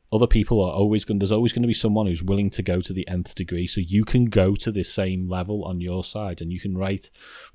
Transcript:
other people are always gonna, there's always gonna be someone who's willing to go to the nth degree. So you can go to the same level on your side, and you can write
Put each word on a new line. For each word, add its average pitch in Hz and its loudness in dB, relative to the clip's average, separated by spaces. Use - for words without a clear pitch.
other 113 4
people 107 4
are 90 0
always 104 2
gonna, 101 0
there's 98 2
always 113 2
gonna 120 0
be 117 2
someone 107 2
who's 85 -2
willing 98 2
to - -6
go 90 0
to 92 -8
the 92 -6
nth 90 -4
degree. 87 -4
So - -4
you 98 2
can 123 4
go 101 4
to 110 -4
the 98 -2
same 92 -2
level 92 -4
on 90 -4
your 90 -4
side, 101 -8
and 82 -6
you 90 -6
can 95 -4
write 95 -4